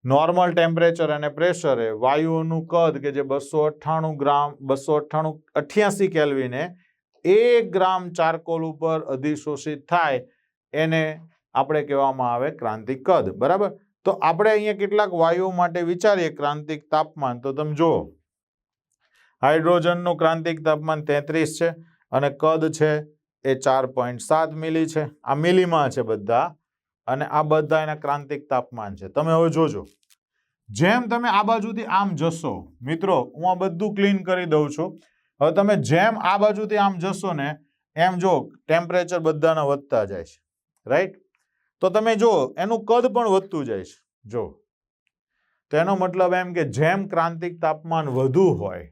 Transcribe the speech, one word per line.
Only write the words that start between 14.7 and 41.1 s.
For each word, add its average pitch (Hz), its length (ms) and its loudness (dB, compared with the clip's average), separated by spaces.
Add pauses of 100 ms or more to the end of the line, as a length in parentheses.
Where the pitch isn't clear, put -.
કેટલાક 202 400 -2
વાયુઓ 175 380 2
માટે 175 300 -2
વિચારીએ 180 480 2
ક્રાંતિક 147 600 -6
તાપમાન. 151 480 -2
તો 135 140 -6
તમે 151 200 -4
જુઓ, 143 320 2 (1400)
હાઇડ્રોજનનું 170 760 2
ક્રાંતિક 165 480 -2
તાપમાન 156 400 -2
તેત્રીસ 151 560 -2
છે 165 80 0 (420)
અને 139 180 0 (100)
કદ 156 320 2
છે 151 340 0 (380)
એ 135 120 2
ચાર 135 300 2
પોઇન્ટ 123 340 -6
સાત 156 320 0
મિલી 160 340 -2
છે. 156 220 -4 (160)
આ 135 120 -2
મિલીમાં 165 540 2
છે 127 120 -4
બધા, 113 540 0 (520)
અને 135 180 -2
આ 151 180 0
બધા 156 400 2
એના 151 120 -4
ક્રાંતિક 143 540 -6
તાપમાન 117 460 -4
છે. 98 120 -16
તમે 156 260 0
હવે 165 160 4
જોજો, 135 360 0 (840)
જેમ 190 380 2
તમે 240 220 -2
આ 202 140 2
બાજુથી 220 420 -2
આમ 190 300 0
જશો, 143 560 -4 (100)
મિત્રો, 165 540 0
હું 175 160 -2
આ 185 40 0
બધું 190 400 -4
ક્લીન 196 280 2
કરી 180 220 -2
દઉં 151 240 2
છું. 165 300 -6 (420)
હવે 156 100 4
તમે 196 240 2
જેમ 175 440 2
આ 190 180 0
બાજુથી 208 400 0
આમ 196 200 2
જશો 185 360 -4
ને, 147 240 -4 (380)
એમ 180 220 2
જો 175 340 2 (160)
ટેમ્પરેચર 175 520 0
બધાના 160 440 2
વધતા 139 420 0
જાય 92 180 -10
છે, - 180 -20 (460)
રાઈટ? 175 280 0 (640)